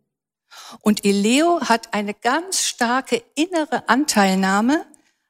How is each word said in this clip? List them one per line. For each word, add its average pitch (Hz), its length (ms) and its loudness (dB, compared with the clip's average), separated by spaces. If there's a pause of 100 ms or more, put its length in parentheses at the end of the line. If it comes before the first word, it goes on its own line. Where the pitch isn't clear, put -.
(800)
Und 208 240 0
Eleo 254 560 2
hat 233 320 -2
eine 202 200 -4
ganz 330 520 -2
starke 247 580 -4 (120)
innere 311 520 -4
Anteilnahme 208 1000 2 (440)